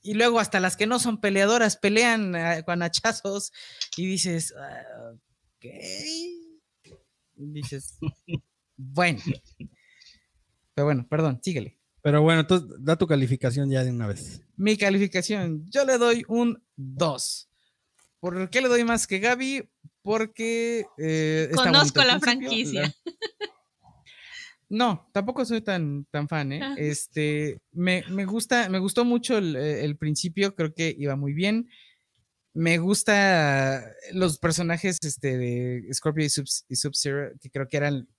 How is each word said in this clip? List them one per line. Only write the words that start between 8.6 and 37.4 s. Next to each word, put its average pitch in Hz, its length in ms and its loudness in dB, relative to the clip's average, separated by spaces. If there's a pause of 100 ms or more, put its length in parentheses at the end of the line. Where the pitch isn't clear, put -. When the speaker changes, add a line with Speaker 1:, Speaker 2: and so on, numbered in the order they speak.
Speaker 1:
"Bueno". 139 440 0 (1500)
Pero 143 100 0
bueno, 135 240 0
perdón, 151 320 0
síguele. 127 380 -6 (220)
Speaker 2:
Pero 147 200 4
bueno, 160 200 6
entonces 156 260 2 (120)
da 151 180 2
tu 175 100 2
calificación 135 600 2
ya 131 160 2
de 127 60 0
una 117 160 -2
vez. - 340 -8 (160)
Speaker 1:
Mi 208 180 2
calificación, 190 920 0
yo 269 160 2
le 262 120 4
doy 233 300 2
un 233 340 0 (140)
dos. 135 720 -4 (720)
¿Por 180 300 -4
qué 240 100 2
le 262 80 2
doy 240 160 4
más 233 240 0
que 190 120 -2
Gaby? 247 500 0 (320)
Porque... 226 840 -2 (120)
Eh, 156 520 0
está 254 140 2
Speaker 3:
Conozco 277 360 4
Speaker 1:
bonito - 20 8
el 262 60 6
Speaker 3:
la 247 120 4
Speaker 1:
principio, 247 300 0
Speaker 3:
franquicia. 180 320 0 (240)
Speaker 1:
la 339 80 -10 (1600)
No, 220 440 0
tampoco 233 320 -2
soy 233 160 -2
tan, 156 500 -2
tan 147 160 -2
fan, 143 240 -2
¿eh? 147 120 -6
Speaker 3:
Ah. 277 140 -6
Speaker 1:
Este, 151 840 -2 (100)
me, 180 380 0
me 196 160 -4
gusta, 226 440 0
me 190 100 0
gustó 196 260 0
mucho 240 320 2
el, 170 180 0
eh, 139 300 -2
el 147 120 0
principio, 175 580 -2
creo 156 180 -2
que 165 240 -2
iba 139 180 -2
muy 139 180 -2
bien. 208 360 0 (840)
Me 165 260 2
gusta 165 1040 4 (320)
los 180 260 0
personajes, 170 640 0
este, 139 340 -2
de 123 560 -2
Scorpio 151 320 0
y 143 40 0
Sub-, - 380 -4
y 131 80 -6
Sub-Zero, 139 640 -2
que 131 100 -20